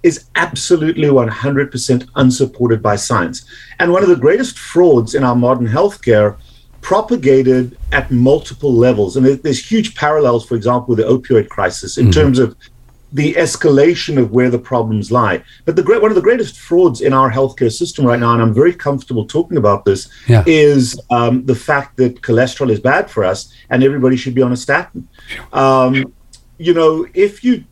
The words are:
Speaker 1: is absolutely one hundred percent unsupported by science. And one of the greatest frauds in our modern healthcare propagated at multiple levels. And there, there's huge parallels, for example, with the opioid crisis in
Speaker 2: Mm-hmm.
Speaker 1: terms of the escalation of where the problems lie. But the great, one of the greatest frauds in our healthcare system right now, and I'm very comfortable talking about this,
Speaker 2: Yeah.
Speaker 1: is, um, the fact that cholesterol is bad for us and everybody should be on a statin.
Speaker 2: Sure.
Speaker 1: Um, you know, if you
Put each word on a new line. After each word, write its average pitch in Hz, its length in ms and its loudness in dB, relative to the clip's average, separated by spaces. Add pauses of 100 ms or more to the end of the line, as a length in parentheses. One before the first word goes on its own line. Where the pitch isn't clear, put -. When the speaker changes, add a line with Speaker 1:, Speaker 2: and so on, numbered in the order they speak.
Speaker 1:
is 165 140 0 (200)
absolutely 160 720 -2
one 127 180 2
hundred 135 420 -4
percent 123 340 -4 (120)
unsupported 123 640 0
by 104 140 0
science. 90 480 -4 (340)
And 175 140 0
one 190 100 2
of 190 60 2
the 175 80 4 (100)
greatest 214 320 0
frauds 135 560 2
in 135 100 0
our 123 120 2
modern 123 320 0
healthcare 113 680 0 (580)
propagated 131 840 0 (160)
at 139 180 -4
multiple 135 640 0
levels. 117 440 0
And 131 100 0
there, 139 100 2
there's 139 360 -6
huge - 220 -2
parallels, 143 520 0
for 123 80 -6
example, 123 400 -2
with 107 40 -2
the 113 140 0
opioid 127 360 0
crisis - 500 -6
in 131 80 2
Speaker 2:
Mm-hmm. 101 140 4
Speaker 1:
terms 135 180 2
of 113 160 0 (580)
the 147 220 -2
escalation 160 840 0
of 113 140 0
where 127 180 2
the 120 80 -2
problems 110 520 -4
lie. 110 320 0 (220)
But 160 120 -2
the 185 80 2
great, 208 180 2
one 220 80 2
of 196 60 0
the 180 120 2
greatest 233 300 -2
frauds 170 420 0
in 135 120 0
our 131 180 2
healthcare 131 420 -2
system 170 320 -8
right 120 140 0
now, 117 160 0
and 117 80 0
I'm 113 100 2
very 151 220 2
comfortable 131 500 -6
talking 170 320 -4
about 101 280 0
this, 98 240 -2 (180)
Speaker 2:
Yeah. 113 200 4
Speaker 1:
is, 147 520 2 (120)
um, 120 360 0
the 127 80 0
fact 139 440 -6
that 123 240 -2
cholesterol 123 480 -2
is 107 100 -2
bad 156 280 0
for 110 160 -4
us 92 280 -4 (180)
and 127 140 2
everybody 131 320 2
should 123 180 -8
be 131 80 2
on 123 100 0
a 123 40 -2
statin. 143 500 -6 (220)
Speaker 2:
Sure. - 240 -16
Speaker 1:
Um, 131 600 0 (460)
you 170 160 0
know, 160 400 0
if 202 300 -2
you 247 280 0